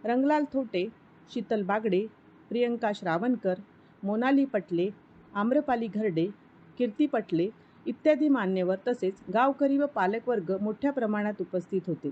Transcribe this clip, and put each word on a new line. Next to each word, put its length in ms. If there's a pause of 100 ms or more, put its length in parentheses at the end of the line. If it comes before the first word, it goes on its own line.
रंगलाल 480
थोटे, 340 (480)
शीतल 280
बागडे, 440 (420)
प्रियंका 460
श्रावणकर, 600 (500)
मोनाली 400
पटले, 440 (460)
आम्रपाली 520
घरडे, 400 (520)
कीर्ती 280
पटले 420 (380)
इत्यादी 420
मान्यवर, 480 (120)
तसेच 260 (200)
गावकरी 440
व 80
पालकवर्ग 760
मोठ्या 320
प्रमाणात 480
उपस्थित 460
होते. 260